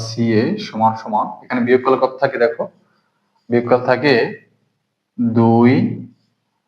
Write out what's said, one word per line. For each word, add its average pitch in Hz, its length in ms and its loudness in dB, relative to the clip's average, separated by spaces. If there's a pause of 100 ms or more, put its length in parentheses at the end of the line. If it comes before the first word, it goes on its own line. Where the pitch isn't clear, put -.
সিএ 113 340 0 (160)
সমান 110 380 -2
সমান, - 300 -4 (160)
এখানে 123 180 -4
বিয়োগ 123 240 4
করলে 131 180 2
কত - 180 0
থাকে - 180 -2
দেখো, 117 260 0 (880)
বিয়োগ 120 180 0
করলে 123 180 2
থাকে 127 280 2 (1040)
দুই, 117 540 4 (960)